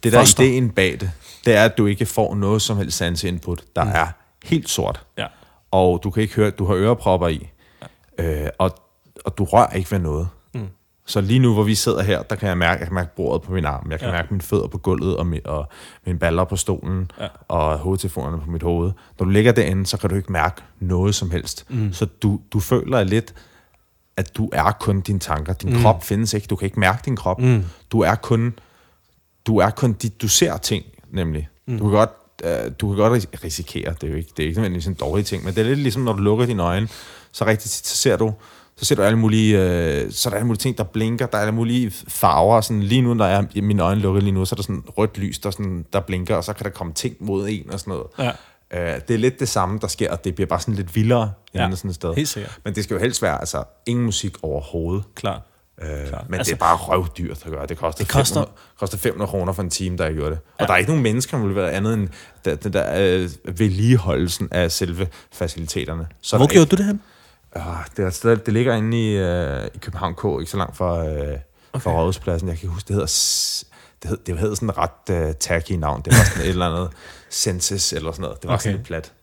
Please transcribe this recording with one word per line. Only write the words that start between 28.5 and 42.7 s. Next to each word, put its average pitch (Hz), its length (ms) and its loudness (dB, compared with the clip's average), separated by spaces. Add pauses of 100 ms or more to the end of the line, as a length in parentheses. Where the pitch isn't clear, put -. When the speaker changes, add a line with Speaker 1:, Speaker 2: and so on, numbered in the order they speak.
Speaker 1:
du 110 120 4
er 95 120 6
kun 117 220 2
dit, - 300 -6
du 110 60 -2
ser - 280 2
ting, - 280 -4 (280)
nemlig. 78 360 -2 (180)
Speaker 2:
Mm. 120 120 -4
Speaker 1:
Du 104 60 -2
kan 104 140 4
godt, 113 120 6 (340)
øh, 64 360 -2
du 104 80 0
kan 101 80 0
godt 107 160 4 (120)
ris-, - 200 -14
risikere, - 560 -6
det - 60 -8
er 80 40 -4
jo 73 60 -4
ikke, 80 200 -8
det 78 60 -4
er 76 40 -2
ikke 82 140 -2
nødvendigvis 90 260 -2
en 95 80 -2
dårlig 78 320 -2
ting, - 180 -6
men 95 100 -4
det 110 60 0
er 110 40 4
lidt 135 140 2
ligesom, 131 240 0
når 117 100 0
du 98 100 0
lukker 110 240 4
dine 107 160 -2
øjne, 90 260 0 (440)
så - 140 -2
rigtig 110 240 0
tit, - 160 -8
så - 100 -4
ser 110 200 2
du, 110 180 0 (420)
så - 80 -10
ser 143 100 2
du 101 80 2
alle 110 160 4
mulige, 107 440 4
øh, 80 500 0
så - 160 -2
er - 20 -2
der 95 60 -4
alle 113 100 0
mulige 113 140 0
ting, 131 180 -2
der 107 60 -2
blinker, 113 420 -2
der 110 120 -4
er 101 40 2
alle 107 120 0
mulige 117 360 0 (180)
farver, 95 520 6
sådan 107 220 0